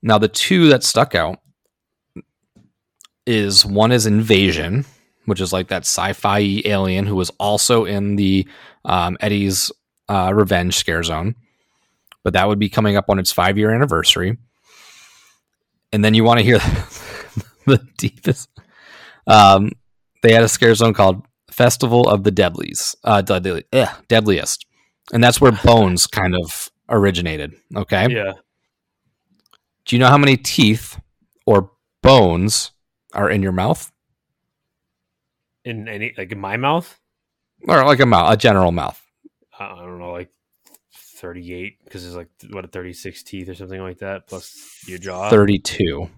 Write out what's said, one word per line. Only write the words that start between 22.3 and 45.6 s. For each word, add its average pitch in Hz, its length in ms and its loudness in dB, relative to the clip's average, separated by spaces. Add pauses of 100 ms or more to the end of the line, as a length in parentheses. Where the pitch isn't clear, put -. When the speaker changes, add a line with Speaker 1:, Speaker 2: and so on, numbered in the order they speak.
Speaker 1:
Deadlies, 90 720 -4
uh, 104 180 2
Deadly-, 90 500 -4
eh, 123 160 0 (220)
Deadliest. 107 560 0 (480)
And 117 100 2
that's 123 160 4
where 127 140 6
Bones 101 540 2
kind 92 280 -4
of 85 340 -8 (200)
originated, 87 640 -2 (220)
okay? 101 340 -2
Speaker 2:
Yeah. 104 240 -6 (1500)
Speaker 1:
Do - 100 -4
you 120 40 2
know 127 100 6
how 143 80 6
many 143 180 4
teeth - 640 0 (460)
or 98 260 2 (320)
bones 104 680 4 (420)
are 101 160 -2
in 98 120 0
your 95 120 -2
mouth? 95 360 -4 (1700)
Speaker 2:
In 113 240 -12
any, 110 300 -10
like, 95 140 -12
in 101 80 -14
my 98 180 -8
mouth? 147 420 -4 (680)
Speaker 1:
Or, 143 180 4
like, 139 160 4
a 135 40 0
mouth, 95 280 4
a 110 40 2
general 98 360 2
mouth. - 280 -8 (560)
Speaker 2:
I 98 180 -18 (100)
don't 90 140 -18
know, 87 120 -14
like, 87 180 -14 (640)
thirty-eight, 90 840 -18 (100)
'cause 92 140 -18
there's, 87 120 -18
like, 87 140 -18 (220)
what, 92 200 -16
thirty-six 90 520 -16
teeth 92 260 -16
or 92 60 -16
something 95 260 -16
like 92 180 -16
that, 98 280 -14
plus - 600 -20
your 92 120 -16
jaw? 92 300 -10
Speaker 1:
Thirty-two. 98 880 0